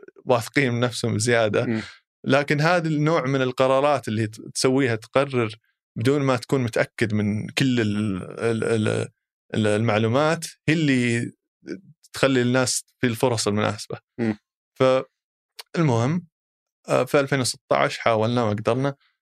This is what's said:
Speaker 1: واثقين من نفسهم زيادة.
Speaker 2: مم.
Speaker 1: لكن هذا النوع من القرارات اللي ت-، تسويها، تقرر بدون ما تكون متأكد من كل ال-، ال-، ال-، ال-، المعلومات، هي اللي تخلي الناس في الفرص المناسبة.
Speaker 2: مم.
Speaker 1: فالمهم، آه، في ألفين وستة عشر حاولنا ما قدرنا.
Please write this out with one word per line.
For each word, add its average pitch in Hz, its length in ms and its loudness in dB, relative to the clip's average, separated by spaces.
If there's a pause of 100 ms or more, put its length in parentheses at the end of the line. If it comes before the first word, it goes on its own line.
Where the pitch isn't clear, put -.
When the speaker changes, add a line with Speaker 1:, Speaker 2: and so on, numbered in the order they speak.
(260)
Speaker 1:
واثقين 123 480 0
من 120 60 -2
نفسهم 117 400 -2
زيادة. 113 460 0
Speaker 2:
مم. 113 160 -2 (440)
Speaker 1:
لكن 143 360 0
هذا 165 260 2
النوع 151 380 0
من 135 160 0
القرارات 131 680 2
اللي 110 200 -2
ت-، 107 140 -12
تسويها، 131 540 0
تقرر 123 600 -2 (420)
بدون 135 240 2
ما 131 160 2
تكون 131 260 -2
متأكد 113 500 -2
من 107 340 -2
كل 127 340 0
ال-، 104 580 -2
ال-، 113 240 0
ال-، 110 440 0 (480)
ال-، 107 120 2
المعلومات، 113 760 0 (220)
هي 151 60 2
اللي 123 580 0 (840)
تخلي 135 280 2
الناس 123 440 0 (140)
في 127 80 0
الفرص 117 400 0
المناسبة. 104 520 -4 (200)
Speaker 2:
مم. 110 200 -2 (400)
Speaker 1:
فالمهم، 131 1500 -2 (640)
آه، 135 140 2
في 143 160 2
ألفين 139 200 0
وستة - 360 -2
عشر 139 260 0
حاولنا 117 440 0
ما 104 40 0
قدرنا. 117 460 -2 (260)